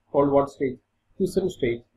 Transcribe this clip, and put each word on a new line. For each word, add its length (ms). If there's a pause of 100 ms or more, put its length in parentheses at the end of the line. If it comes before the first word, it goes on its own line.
(120)
called 180
what 200
stage? 280 (400)
Quiescent 320
stage. 300 (160)